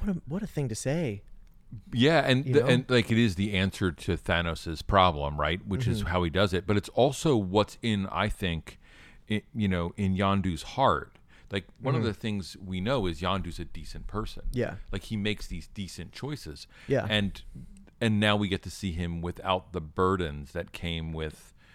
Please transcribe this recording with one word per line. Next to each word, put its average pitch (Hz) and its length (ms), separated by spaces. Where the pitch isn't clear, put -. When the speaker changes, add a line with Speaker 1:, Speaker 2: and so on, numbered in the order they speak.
Speaker 1:
what 196 120
a, - 100
what 170 160
a 202 40
thing 143 220
to 110 60
say. 131 480
Speaker 2:
Yeah, 143 340
and 131 180
Speaker 1:
You 131 100
Speaker 2:
the, 147 60
Speaker 1:
know? 127 60
Speaker 2:
and, 127 240
like, 120 200
it 113 80
is 110 180
the 101 180
answer 92 380
to 85 240
Thanos's 85 680
problem, 76 580
right? 80 260
Which 104 200
is - 140
Speaker 1:
Mm-hmm. 80 80
Speaker 2:
how 90 160
he 85 60
does 92 220
it. 90 140
But 104 100
it's - 140
also 135 460
what's 101 440
in, 104 280
I 98 200
think, - 500
i-, 104 120
you 107 140
know, 87 280
in 95 200
Yondu's 95 460
heart. 107 500
Like, 98 160
one 131 140
Speaker 1:
Mm-hmm. 120 80
Speaker 2:
of 113 40
the 107 80
things 101 480
we 92 180
know 113 260
is 80 140
Yondu's 90 400
a 85 40
decent - 440
person. - 340
Speaker 1:
Yeah. 117 220
Speaker 2:
Like, 98 140
he 113 120
makes 104 300
these 85 220
decent 87 440
choices. 127 540
Speaker 1:
Yeah. 135 200
Speaker 2:
And, 104 320
and 110 180
now 107 160
we 104 120
get 90 160
to 92 60
see 92 220
him 85 300
without 92 500
the 90 80
burdens 80 720
that - 200
came 82 400
with, 78 420